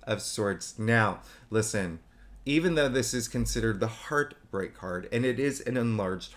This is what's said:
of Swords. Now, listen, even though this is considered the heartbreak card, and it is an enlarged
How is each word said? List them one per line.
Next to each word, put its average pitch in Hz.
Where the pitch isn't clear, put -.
of 101
Swords. -
Now, 110
listen, 101
even 160
though 143
this 123
is 120
considered 113
the 113
heartbreak 113
card, 92
and 117
it 127
is 139
an 127
enlarged 104